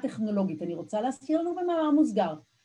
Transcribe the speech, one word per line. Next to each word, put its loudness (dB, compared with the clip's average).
טכנולוגית. -2
אני -6
רוצה -4
להזכיר -2
לנו -2
במאמר 0
מוסגר, 4